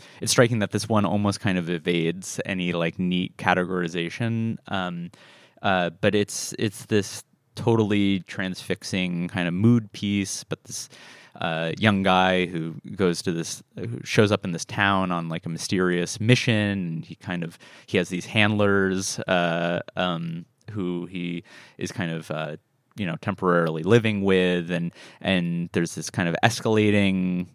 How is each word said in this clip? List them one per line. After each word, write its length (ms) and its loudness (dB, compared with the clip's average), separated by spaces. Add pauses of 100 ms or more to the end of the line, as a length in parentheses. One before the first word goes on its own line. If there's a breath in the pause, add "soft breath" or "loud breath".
(200 loud breath)
it's 100 -4
striking 300 4
that 100 -2
this 180 -4
one 160 4
almost 360 0
kind 180 0
of 100 -4
evades 800 -2
any, 260 -2
like, 260 -2
neat 380 -2
categorization. 1200 -2 (100)
Um, 420 -6 (520 loud breath)
uh, 280 2
but 240 0
it's, 440 -2
it's 280 -4
this 380 -2 (320)
totally 640 4
transfixing 1080 -4
kind 200 -2
of 60 -2
mood 360 4
piece, 540 -4
but 200 -10
this, 240 -12 (520 loud breath)
uh, 380 -2
young 260 4
guy 420 4
who 280 -6 (200)
goes 280 0
to 100 -2
this, 300 -6 (140)
who 280 -8
shows 260 4
up 140 0
in 80 -4
this 120 -6
town 460 2
on, 180 -4
like, 180 -6
a 20 -8
mysterious 720 0
mission. 340 4
And 500 -2
he 120 -16
kind 260 -6
of, 160 -10 (280 loud breath)
he 120 0
has 100 0
these 180 -6
handlers, 920 2
uh, 600 0 (160)
um, 480 -4 (260)
who 360 -6
he 360 -8 (340 loud breath)
is 140 -8
kind 220 -6
of, 180 -8
uh, 260 -6 (400)
you 100 -6
know, 140 -6
temporarily 640 0
living 380 4
with, 500 2
and, 200 -2 (280 loud breath)
and 520 0
there's 220 0
this 160 -10
kind 180 -2
of 140 -2
escalating 1120 2